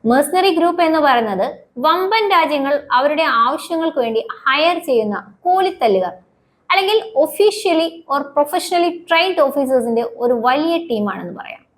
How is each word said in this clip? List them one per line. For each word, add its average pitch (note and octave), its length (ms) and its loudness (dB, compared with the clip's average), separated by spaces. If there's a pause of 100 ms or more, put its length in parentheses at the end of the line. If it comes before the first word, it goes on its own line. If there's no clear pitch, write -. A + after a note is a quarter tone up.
മെർസണറി D#4+ 500 2
ഗ്രൂപ്പ് E4+ 280 0
എന്ന് D#4+ 160 2
പറയുന്നത് A#3+ 560 0 (220)
വമ്പൻ F#4+ 540 0
രാജ്യങ്ങൾ D4 600 0
അവരുടെ D4 320 2
ആവശ്യങ്ങൾക്ക് D4+ 760 -2
വേണ്ടി A3+ 280 -2 (200)
ഹയർ D#4 300 2
ചെയ്യുന്ന A3 640 -2
കൂലിത്തല്ലുകാർ, C4 720 0 (580)
അല്ലെങ്കിൽ G4 480 2
officially E4 680 2 (260)
or C#4+ 240 -6
professionally F4 520 0
trained E4 580 0
officers-ിന്റെ B3+ 520 0
ഒരു A#3+ 420 -2
വലിയ D4+ 340 2
ടീമാണെന്ന് G#3 640 -6
പറയാം. - 280 -18 (100)